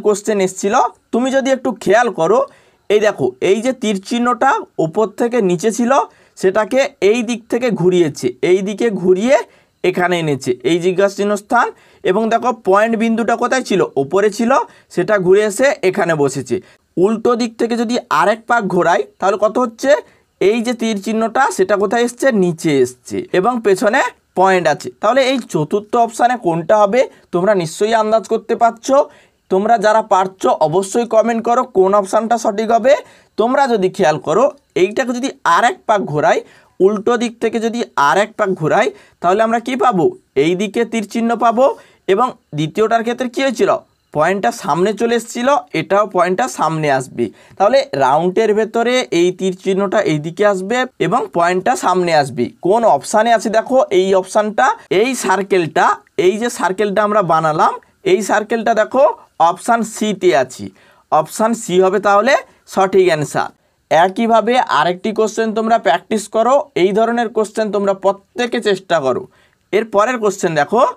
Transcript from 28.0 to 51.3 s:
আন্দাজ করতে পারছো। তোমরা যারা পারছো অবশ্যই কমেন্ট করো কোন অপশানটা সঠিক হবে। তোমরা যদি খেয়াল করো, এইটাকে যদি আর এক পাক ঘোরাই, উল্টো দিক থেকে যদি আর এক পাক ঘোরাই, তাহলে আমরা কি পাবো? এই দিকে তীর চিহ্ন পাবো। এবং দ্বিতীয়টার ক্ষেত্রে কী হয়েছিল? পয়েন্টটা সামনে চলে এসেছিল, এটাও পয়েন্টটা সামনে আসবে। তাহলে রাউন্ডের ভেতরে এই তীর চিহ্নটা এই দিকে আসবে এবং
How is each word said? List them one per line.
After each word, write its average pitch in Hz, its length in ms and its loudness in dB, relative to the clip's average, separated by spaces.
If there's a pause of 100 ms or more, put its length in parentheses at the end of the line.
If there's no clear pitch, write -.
আন্দাজ 214 300 0
করতে 226 300 -2
পারছো। 233 340 0 (540)
তোমরা 208 240 2 (120)
যারা 214 160 4 (100)
পারছো 190 360 0 (180)
অবশ্যই 196 480 -2
কমেন্ট 226 340 0
করো 240 140 0 (160)
কোন 190 120 4 (100)
অপশানটা 214 440 -2
সঠিক 220 320 -4
হবে। 233 160 2 (480)
তোমরা 254 220 0 (100)
যদি 190 240 0
খেয়াল 156 200 2 (100)
করো, 180 180 2 (380)
এইটাকে 233 360 -2
যদি 254 100 -6 (280)
আর 208 140 2
এক 381 60 -10 (120)
পাক 214 120 2 (120)
ঘোরাই, 151 260 2 (480)
উল্টো 214 260 2 (100)
দিক 240 100 -4 (100)
থেকে 226 240 -2
যদি 233 140 -4 (280)
আর 156 160 2
এক 208 140 -6
পাক 208 120 -2 (100)
ঘোরাই, 156 280 0 (340)
তাহলে 185 240 2
আমরা 226 200 -2
কি 247 160 -6
পাবো? 196 240 2 (380)
এই 165 160 0
দিকে 208 200 -4 (100)
তীর 226 220 -4
চিহ্ন 226 180 -2 (140)
পাবো। 233 220 2 (460)
এবং 233 140 2 (320)
দ্বিতীয়টার 214 480 -2
ক্ষেত্রে 240 280 -4
কী - 120 -4
হয়েছিল? 202 260 0 (420)
পয়েন্টটা 185 360 0 (120)
সামনে 180 280 0 (100)
চলে 233 180 0
এসেছিল, 233 300 -4 (320)
এটাও 202 240 0 (100)
পয়েন্টটা 180 320 0 (120)
সামনে 156 300 -2 (100)
আসবে। 127 260 -4 (340)
তাহলে 220 200 4 (260)
রাউন্ডের 180 540 2
ভেতরে 233 360 -2 (260)
এই 175 80 4 (100)
তীর 190 160 -4 (100)
চিহ্নটা 196 340 0 (140)
এই 151 140 -2
দিকে 170 260 -4
আসবে 196 260 -4 (280)
এবং 226 140 0 (160)